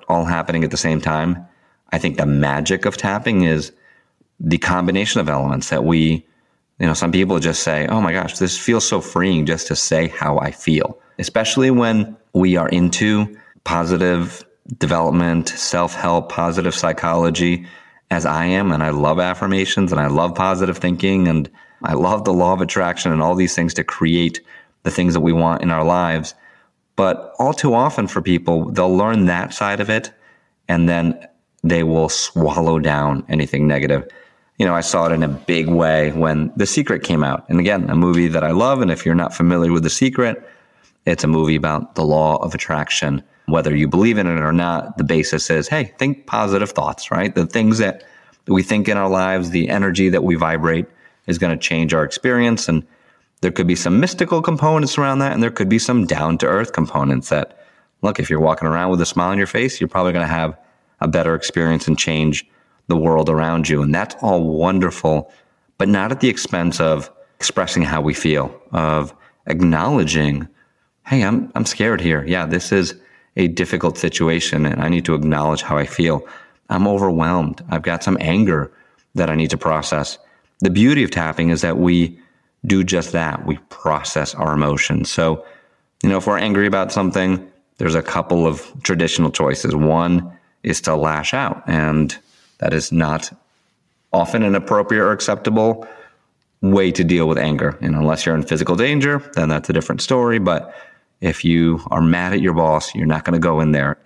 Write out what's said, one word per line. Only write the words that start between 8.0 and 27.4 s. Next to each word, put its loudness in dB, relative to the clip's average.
my 0
gosh, -4
this 0
feels 0
so 0
freeing 0
just -2
to -4
say 0
how -2
I -2
feel," -2
especially 0
when 2
we 4
are 0
into 0
positive -2
development, 0
self-help, -2
positive -2
psychology, 0
as -2
I 0
am. 0
And 0
I 0
love 0
affirmations 0
and 0
I 0
love 0
positive 0
thinking 2
and 0
I -2
love 0
the 2
law 4
of 0
attraction -2
and 2
all 2
these 0
things 0
to -4
create 0
the -2
things 0
that 2
we 4
want 2
in 0
our 0
lives. 0
But 0
all 0